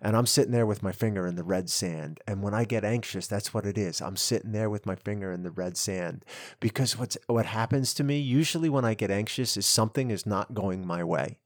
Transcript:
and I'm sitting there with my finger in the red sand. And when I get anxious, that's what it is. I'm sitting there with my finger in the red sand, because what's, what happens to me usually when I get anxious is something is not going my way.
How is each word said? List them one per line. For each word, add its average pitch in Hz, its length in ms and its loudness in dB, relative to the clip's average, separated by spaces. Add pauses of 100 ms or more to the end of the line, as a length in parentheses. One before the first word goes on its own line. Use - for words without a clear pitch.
and 107 160 2
I'm 120 80 6
sitting - 260 4
there 120 140 4
with 107 160 0
my 95 100 -2
finger 98 360 0
in 87 80 -2
the 87 80 -6
red 92 260 0
sand. 78 580 -4
And 98 140 -4
when 101 120 -2
I 113 120 2
get 110 180 -2
anxious, 104 440 -2
that's - 260 -4
what 107 120 -2
it 101 120 -2
is. 92 240 -2
I'm 95 160 -6
sitting - 340 0
there 107 180 0
with 104 160 -4
my 95 100 -2
finger 101 360 -4
in 90 120 -4
the 87 80 -6
red 90 260 -4
sand, 90 480 -4 (340)
because 120 380 0
what's, 120 200 -4 (100)
what 117 180 2
happens 117 500 0
to - 80 0
me 143 160 2
usually 151 500 2
when 135 160 2
I 110 100 4
get 101 160 0
anxious 110 460 0
is 98 80 -2
something 120 440 2
is 104 160 -2
not 101 280 0
going 95 320 -2
my 87 180 -2
way. 80 420 0